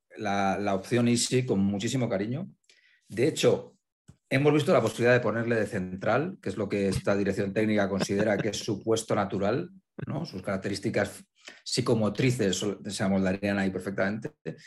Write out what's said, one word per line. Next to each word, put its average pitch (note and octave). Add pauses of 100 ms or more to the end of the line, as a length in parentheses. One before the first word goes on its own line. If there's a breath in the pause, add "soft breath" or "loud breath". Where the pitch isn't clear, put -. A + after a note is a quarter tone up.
(160)
la, G2
la G2+
opción A#2
Isi A#2+
con G#2+
muchísimo G2+
cariño. B2 (600)
De A#2
hecho, - (520)
hemos C#3+
visto D3+
la C3
posibilidad A#2
de B2
ponerle A2+
de G#2
central, G#2
que -
es G2
lo G#2
que G2+
esta G2
dirección G2
técnica G#2
considera G2+
que A2
es G2+
su G2+
puesto A2
natural, G#2 (360)
¿no? -
Sus -
características G2+ (400 loud breath)
psicomotrices A2+ (220)
se G2+
amoldarían G2
ahí F#2+
perfectamente. G2 (340 soft breath)